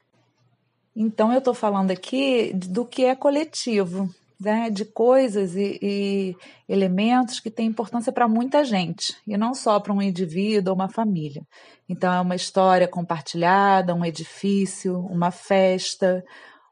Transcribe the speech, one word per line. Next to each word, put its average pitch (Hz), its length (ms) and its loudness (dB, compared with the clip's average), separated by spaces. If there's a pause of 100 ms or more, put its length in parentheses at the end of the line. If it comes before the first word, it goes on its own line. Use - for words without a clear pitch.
(960)
Então, 220 380 0
eu 262 80 2
tô 247 120 2
falando 202 360 0
aqui 254 640 0
do 185 320 -4
que 254 200 -2
é 254 100 4
coletivo, 226 920 -2 (320)
né, 220 300 -2
de 208 160 -4
coisas 226 720 2
e, 202 260 -2
e 196 540 -2 (340)
elementos 202 720 2
que 226 100 -10
têm 226 180 -2
importância 226 440 -4
pra - 160 2
muita 254 360 2
gente, 185 520 -4 (100)
e 214 100 -6
não 226 200 0
só 214 240 2
pra 208 140 -4
um 202 80 0
indivíduo 190 720 -2
ou 190 40 0
uma 190 140 -2
família. 160 520 -4 (480)
Então, 180 240 0
é 180 80 0
uma 180 140 -2
história 185 520 4
compartilhada, 175 1080 2
um 170 100 -2
edifício, 185 920 -4
uma 175 320 -2
festa, 185 920 0 (480)